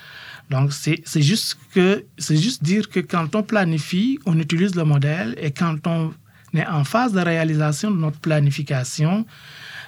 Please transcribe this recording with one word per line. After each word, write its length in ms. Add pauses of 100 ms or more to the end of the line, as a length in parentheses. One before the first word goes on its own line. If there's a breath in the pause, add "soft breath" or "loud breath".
(500 loud breath)
Donc, 240
c'est, 320
c'est 160
juste 380 (120)
que, 340 (120)
c'est 200
juste 260
dire 260
que 100
quand 360
on 80
planifie, 840
on 140
utilise 360
le 80
modèle 560
et 120
quand 340
on 260 (440 soft breath)
est 100
en 180
phase 300
de 60
réalisation 720
de 60
notre 220
planification, 1080 (600 loud breath)